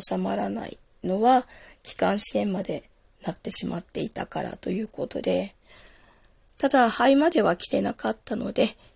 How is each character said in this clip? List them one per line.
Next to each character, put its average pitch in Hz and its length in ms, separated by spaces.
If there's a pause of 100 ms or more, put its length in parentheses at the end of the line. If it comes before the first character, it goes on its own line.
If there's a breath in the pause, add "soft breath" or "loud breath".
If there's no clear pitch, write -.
収 - 160
ま 190 180
ら 202 140
な 208 180
い - 120 (260)
の 185 160
は、 254 260 (360 loud breath)
気 - 120
管 190 240
支 - 200
炎 202 140
ま 175 100
で - 260 (340)
な - 120
っ - 40
て - 120
し - 160
ま - 120
っ - 40
て - 180
い - 80
た 185 180
か - 160
ら - 140
と - 140
い 185 100
う 214 80
こ - 180
と - 140
で、 185 340 (1000 soft breath)
た 269 140
だ、 254 180
肺 - 280
ま 302 120
で 320 140
は 180 140
来 - 120
て 202 140
な 202 100
か - 180
っ 220 140
た 233 100
の 202 180
で、 208 180 (260 loud breath)